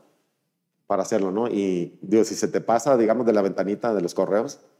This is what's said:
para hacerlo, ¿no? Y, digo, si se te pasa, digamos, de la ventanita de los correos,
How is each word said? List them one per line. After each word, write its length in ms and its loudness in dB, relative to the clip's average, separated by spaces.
para 160 0
hacerlo, 260 -2
¿no? 160 -2
Y, 560 -2
digo, 220 4
si 100 -8
se 140 -2
te 120 -2
pasa, 360 2
digamos, 300 2
de 60 4
la 100 2
ventanita 520 -2
de 60 0
los 140 -4
correos, 460 -2